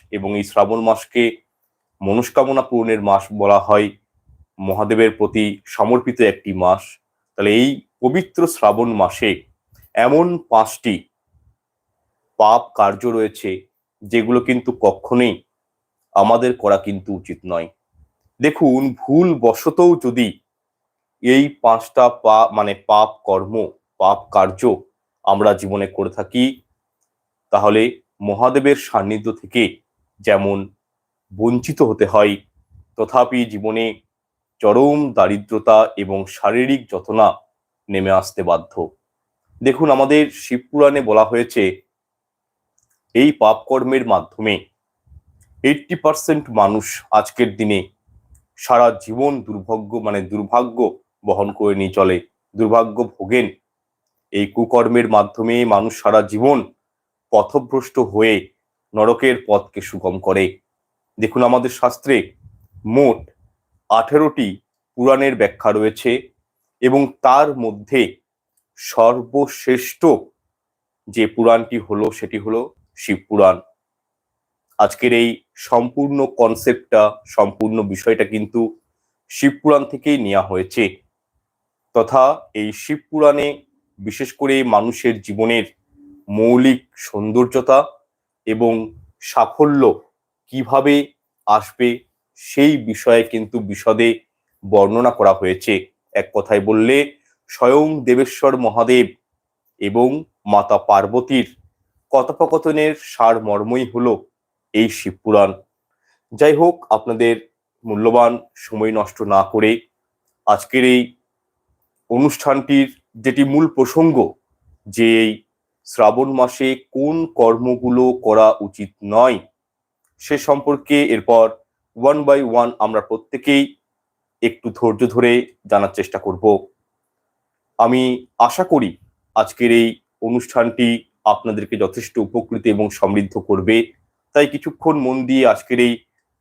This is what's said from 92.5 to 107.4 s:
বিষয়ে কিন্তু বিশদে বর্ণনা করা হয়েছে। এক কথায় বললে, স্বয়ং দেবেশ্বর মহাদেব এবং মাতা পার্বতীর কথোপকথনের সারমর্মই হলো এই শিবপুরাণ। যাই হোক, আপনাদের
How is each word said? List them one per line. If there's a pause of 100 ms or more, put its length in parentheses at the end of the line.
বিষয়ে
কিন্তু
বিশদে (460)
বর্ণনা
করা
হয়েছে। (240)
এক
কথায়
বললে, (320)
স্বয়ং
দেবেশ্বর
মহাদেব (720)
এবং (220)
মাতা
পার্বতীর (540)
কথোপকথনের
সারমর্মই
হলো (460)
এই
শিবপুরাণ। (800)
যাই
হোক,
আপনাদের (500)